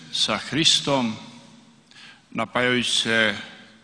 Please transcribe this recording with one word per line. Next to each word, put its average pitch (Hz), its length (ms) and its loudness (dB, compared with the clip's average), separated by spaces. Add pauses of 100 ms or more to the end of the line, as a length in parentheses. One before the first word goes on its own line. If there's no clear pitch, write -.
(120)
sa - 260 0
Hristom, 131 760 2 (1160)
napajajući 123 600 0
se 110 460 2 (460)